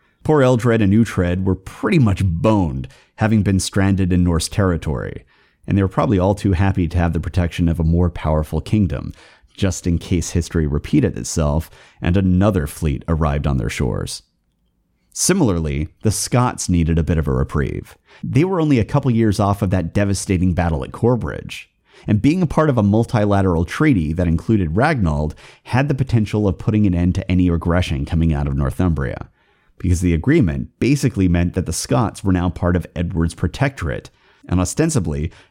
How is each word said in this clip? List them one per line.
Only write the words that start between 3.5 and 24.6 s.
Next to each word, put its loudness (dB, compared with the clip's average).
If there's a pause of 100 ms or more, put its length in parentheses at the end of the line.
stranded 0
in 2
Norse 0
territory, -4 (400)
and 0
they 4
were 0
probably 2
all 2
too -2
happy 0
to -4
have 0
the -2
protection -2
of 0
a 0
more 2
powerful -2
kingdom, -2 (400)
just -4
in 0
case -4
history -2
repeated 0
itself -2 (300)
and 0
another 2
fleet -4
arrived 0
on 0
their -2
shores. -6 (960)
Similarly, 0 (140)
the 2
Scots -2
needed 2
a 2
bit 0
of -2
a -2
reprieve. -4 (260)
They 2
were -2
only 4
a 2
couple -2
years 2
off 0
of 0
that -2
devastating 0
battle -2
at -12
Corbridge, -4 (360)
and 2
being 2
a 2
part 2
of 2
a 2
multilateral 2
treaty 0
that 0
included 0